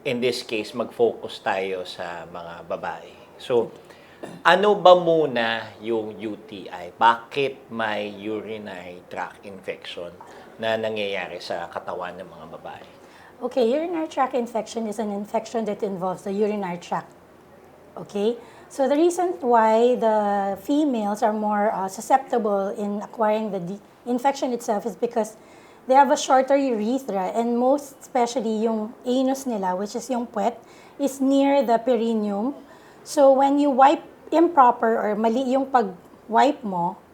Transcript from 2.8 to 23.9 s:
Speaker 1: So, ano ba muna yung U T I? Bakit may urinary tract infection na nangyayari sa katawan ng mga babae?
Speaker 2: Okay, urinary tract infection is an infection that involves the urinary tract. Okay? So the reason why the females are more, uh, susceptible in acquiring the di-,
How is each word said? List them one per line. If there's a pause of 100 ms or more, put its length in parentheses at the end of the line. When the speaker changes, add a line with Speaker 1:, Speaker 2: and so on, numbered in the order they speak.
Speaker 1:
So, (720)
ano
ba
muna
yung
U
T
I?
Bakit
may
urinary
tract
infection (480)
na
nangyayari
sa
katawan
ng
mga (140)
babae? (540)
Speaker 2:
Okay,
urinary
tract
infection
is
an
infection
that
involves
the
urinary
tract. (800)
Okay? (320)
So
the
reason
why
the
females
are
more,
uh,
susceptible
in
acquiring
the
di-, (220)